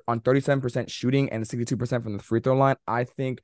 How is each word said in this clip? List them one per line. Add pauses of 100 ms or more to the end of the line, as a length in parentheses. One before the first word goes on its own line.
on
thirty-seven
percent
shooting
and
sixty-two
percent
from
the
free
throw
line. (120)
I
think